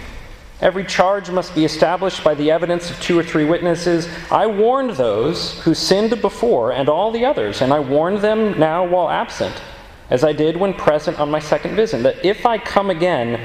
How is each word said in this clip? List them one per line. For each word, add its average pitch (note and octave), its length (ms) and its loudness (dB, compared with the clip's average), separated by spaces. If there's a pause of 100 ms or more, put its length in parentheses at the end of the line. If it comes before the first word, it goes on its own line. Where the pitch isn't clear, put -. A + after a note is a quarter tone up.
(640)
Every F#3 220 2
charge F#3+ 460 0
must F3+ 240 -4
be D#3 100 2
established E3+ 600 0
by D3+ 100 4
the D3 160 0
evidence E3+ 400 0
of - 100 -10
two F3 180 2
or E3 40 4
three D#3+ 220 0
witnesses. E3+ 640 0 (220)
I F3+ 160 4
warned A#3 440 2
those B2+ 680 -2
who D#3+ 140 2
sinned G#3+ 480 2
before E3+ 500 0
and B2+ 160 0
all F3+ 220 2
the A#3 160 -2
others, A2 340 -2
and C3 120 2
I D3+ 80 2
warn D#3 400 0
them G#3+ 380 0
now E3 280 2
while F3 240 2
absent, E3+ 500 -4 (500)
as B2+ 140 2
I D3+ 80 4
did D3+ 240 0
when F#3 180 0
present D3+ 460 0
on D3 100 0
my D3+ 80 0
second D3+ 380 -4
visit, G3 260 0
that B2+ 220 2
if G3 200 0
I A#3 140 2
come G3 320 0
again, D3+ 540 0